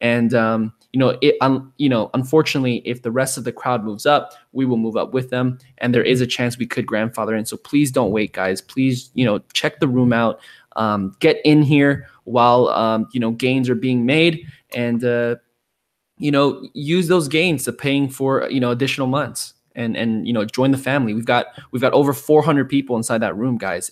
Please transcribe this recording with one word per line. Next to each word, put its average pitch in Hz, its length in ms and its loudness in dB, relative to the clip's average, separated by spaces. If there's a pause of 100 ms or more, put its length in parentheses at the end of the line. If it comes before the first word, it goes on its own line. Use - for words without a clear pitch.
And, 120 340 2
um, 110 400 0 (180)
you 127 60 -2
know, 127 240 2
it, 147 180 4
un-, 131 360 0
you 147 120 0
know, 113 240 0
unfortunately, 131 720 0
if 120 180 -6
the 117 100 -6
rest 131 260 -2
of 120 60 -12
the 117 80 -6
crowd 120 320 -4
moves 107 200 -8
up, 143 280 2 (180)
we 135 140 -4
will 127 120 0
move 113 200 -2
up 92 180 -2
with 127 160 -4
them, 127 280 -2 (200)
and 123 160 0
there 120 80 4
is 127 180 2
a 123 60 2
chance 120 320 -4
we 123 80 -4
could - 200 -6
grandfather 110 500 -2
in. 107 100 -6
So - 100 -10
please 143 360 0
don't 123 180 2
wait, 107 220 -2
guys. 95 280 -2
Please, 131 540 -4
you 127 100 0
know, 104 140 2 (140)
check - 260 -4
the 160 80 0
room 123 260 2
out. 113 280 0 (340)
Um, 104 460 -2
get 156 240 2
in 151 180 6
here 143 460 2 (160)
while, 120 460 4
um, 110 420 0
you 127 80 -2
know, 113 100 -2
gains 127 400 -2
are 123 60 0
being 123 280 0
made, 160 400 2 (300)
and, 120 300 -2
uh, 120 320 -2 (800)
you 147 120 -2
know, 139 420 0
use 160 360 -2
those 170 180 2
gains 156 380 0
to 120 80 -4
paying 139 360 -2
for, 135 420 -2
you 131 100 -2
know, 123 120 0
additional 131 340 -2
months. 131 480 -6 (200)
And, 117 220 -6
and, 110 300 -2
you 120 80 -2
know, 107 100 0
join 127 260 0
the 135 60 2
family. 131 380 -2
We've 113 100 -6
got, 123 220 0 (240)
we've 127 100 -6
got 131 140 2
over 143 180 4
four 151 300 2
hundred 139 260 0
people 139 300 -2
inside 113 240 -2
that 95 160 -2
room, 123 180 -2
guys, 92 360 -6